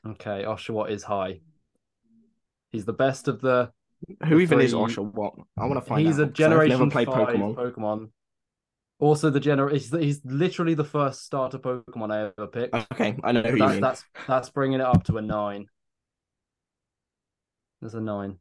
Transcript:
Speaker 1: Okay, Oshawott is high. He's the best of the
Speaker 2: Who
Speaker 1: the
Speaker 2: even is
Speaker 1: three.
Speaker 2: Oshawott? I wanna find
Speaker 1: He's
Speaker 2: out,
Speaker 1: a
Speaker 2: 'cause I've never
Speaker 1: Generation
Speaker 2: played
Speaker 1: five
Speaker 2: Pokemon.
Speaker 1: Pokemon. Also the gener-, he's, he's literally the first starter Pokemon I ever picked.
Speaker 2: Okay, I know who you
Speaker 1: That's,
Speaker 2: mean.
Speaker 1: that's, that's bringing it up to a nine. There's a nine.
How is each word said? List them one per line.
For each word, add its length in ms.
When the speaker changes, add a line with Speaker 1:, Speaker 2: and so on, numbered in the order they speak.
Speaker 1:
Okay, 380
Oshawott 460
is 120
high. 380
He's 160
the 80
best 340
of 140
the 280
Speaker 2:
Who 100
Speaker 1:
the 40
Speaker 2:
even 200
is 120
Speaker 1:
three. 80
Speaker 2:
Oshawott? 640
I 100
wanna 140
find 260
Speaker 1:
He's 120
Speaker 2:
out, 100
Speaker 1:
a 40
Speaker 2:
'cause 80
I've 100
never 160
Speaker 1:
Generation 240
Speaker 2:
played 160
Speaker 1:
five 220
Speaker 2:
Pokemon. 260
Speaker 1:
Pokemon. 560
Also 320
the 100
gener-, 320
he's, 180
he's 340
literally 500
the 100
first 400
starter 340
Pokemon 540
I 240
ever 120
picked. 260
Speaker 2:
Okay, 300
I 100
know 100
who 100
you 60
Speaker 1:
That's, 140
Speaker 2:
mean. 80
Speaker 1:
that's, 240
that's 240
bringing 300
it 40
up 200
to 140
a 40
nine. 440
There's 140
a 60
nine. 400